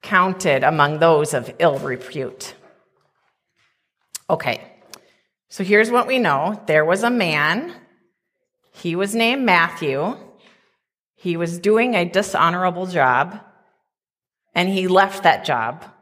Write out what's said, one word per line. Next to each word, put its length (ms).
counted 600
among 380
those 340
of 240
ill 220
repute. 720
Okay, 300
so 160
here's 260
what 160
we 140
know. 460
There 180
was 180
a 80
man. 640
He 240
was 220
named 280
Matthew. 720
He 200
was 220
doing 360
a 100
dishonorable 840
job, 540
and 140
he 180
left 380
that 200
job 400